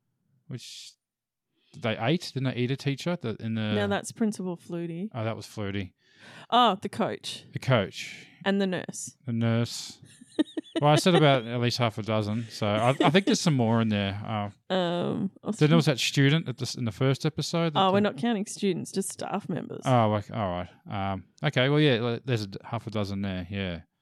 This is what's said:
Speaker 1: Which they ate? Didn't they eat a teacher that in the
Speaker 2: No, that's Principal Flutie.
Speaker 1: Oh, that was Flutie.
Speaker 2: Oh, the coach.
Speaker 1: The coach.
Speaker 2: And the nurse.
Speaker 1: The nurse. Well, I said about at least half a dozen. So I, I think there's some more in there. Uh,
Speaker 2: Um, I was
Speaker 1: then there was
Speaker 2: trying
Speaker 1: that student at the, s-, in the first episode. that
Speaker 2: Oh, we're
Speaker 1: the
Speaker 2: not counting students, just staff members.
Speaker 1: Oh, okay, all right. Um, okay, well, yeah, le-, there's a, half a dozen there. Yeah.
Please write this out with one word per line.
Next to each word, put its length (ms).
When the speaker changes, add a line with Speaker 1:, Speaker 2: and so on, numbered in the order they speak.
Speaker 1:
Which 440
they 200
ate? 360
Didn't 180
they 80
eat 120
a 40
teacher 460
that 180
in 140
the 200
Speaker 2:
No, 120
that's 240
Principal 460
Flutie. 580
Speaker 1:
Oh, 80
that 140
was 100
Flutie. 460
Speaker 2:
Oh, 320
the 60
coach. 640
Speaker 1:
The 80
coach. 680
Speaker 2:
And 160
the 60
nurse. 500
Speaker 1:
The 60
nurse. 680
Well, 100
I 60
said 180
about 320
at 140
least 180
half 200
a 40
dozen. 480
So 160
I, 240
I 100
think 140
there's 160
some 140
more 260
in 80
there. 380
Uh, 480
Speaker 2:
Um, 560
I 60
was 80
Speaker 1:
then 140
there 60
was 100
Speaker 2:
trying 80
Speaker 1:
that 60
student 480
at 100
the, 60
s-, 100
in 100
the 80
first 320
episode. 500
that 60
Speaker 2:
Oh, 120
we're 60
Speaker 1:
the 40
Speaker 2:
not 160
counting 280
students, 460
just 180
staff 380
members. 380
Speaker 1:
Oh, 280
okay, 200
all 160
right. 180
Um, 120
okay, 280
well, 100
yeah, 200
le-, 240
there's 200
a, 40
half 220
a 40
dozen 320
there. 280
Yeah. 300